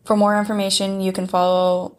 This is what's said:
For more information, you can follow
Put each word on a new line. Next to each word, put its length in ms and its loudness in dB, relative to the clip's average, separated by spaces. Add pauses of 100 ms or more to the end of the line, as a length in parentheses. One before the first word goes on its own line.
For 120 0
more 200 4
information, 640 -2
you 120 0
can 160 -6
follow 720 0